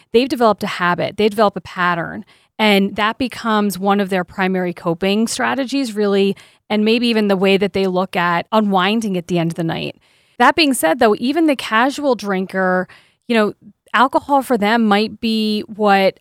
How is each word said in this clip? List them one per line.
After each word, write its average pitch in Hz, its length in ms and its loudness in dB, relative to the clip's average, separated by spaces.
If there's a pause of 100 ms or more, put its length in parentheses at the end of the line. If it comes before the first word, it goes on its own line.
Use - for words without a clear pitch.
(120)
they've 247 160 4
developed 233 340 0
a 208 40 -4
habit. 175 500 -2
They 214 140 2
develop 202 260 0
a 180 60 -8
pattern. 175 640 -4 (320)
And 202 380 2
that 214 200 -2
becomes 214 640 -2
one 202 220 2
of 190 100 -2
their 180 140 0
primary 185 500 -4
coping 196 540 -2
strategies, 247 640 -4
really, 196 420 0 (320)
and 214 160 0
maybe 233 240 2
even 220 200 0
the 196 100 2
way 196 180 2
that 190 160 -2
they 196 140 0
look 185 300 -2
at 175 360 0
unwinding 202 640 0
at 170 120 -6
the 175 100 0
end 165 140 -2
of 160 40 -14
the 170 80 -4
night. 160 320 -6 (420)
That 262 180 4
being 294 180 2
said, 320 240 0
though, 226 200 4
even 294 280 0
the 285 100 2
casual 262 580 0
drinker, 185 720 -2 (420)
you 240 60 0
know, 214 200 2 (400)
alcohol 269 480 2
for 240 160 -2
them 220 260 2
might 208 360 0
be 214 420 -2
what 196 580 0